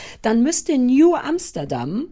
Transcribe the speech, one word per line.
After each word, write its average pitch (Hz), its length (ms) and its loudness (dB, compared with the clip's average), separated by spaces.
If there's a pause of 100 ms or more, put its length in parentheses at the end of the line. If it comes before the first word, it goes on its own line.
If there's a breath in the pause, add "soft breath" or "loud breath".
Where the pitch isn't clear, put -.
(200 loud breath)
dann 233 220 2
müsste 311 340 -2
New 269 380 4
Amsterdam 185 960 -6